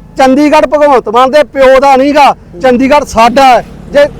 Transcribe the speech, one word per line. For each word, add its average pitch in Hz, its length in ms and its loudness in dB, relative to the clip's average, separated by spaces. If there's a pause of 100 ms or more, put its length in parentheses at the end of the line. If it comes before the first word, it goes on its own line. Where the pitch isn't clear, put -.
(180)
ਚੰਡੀਗੜ੍ਹ 294 480 0
ਭਗਵੰਤ 285 420 0
ਮਾਨ 247 220 0
ਦੇ 294 120 0
ਪਿਓ 269 380 0
ਦਾ 269 160 2
ਨਹੀਂ 277 180 -2
ਗਾ, 269 220 2 (260)
ਚੰਡੀਗੜ੍ਹ 262 420 0
ਸਾਡਾ 233 400 0
ਹੈ। 240 200 2 (280)
ਜੇ 285 140 0 (140)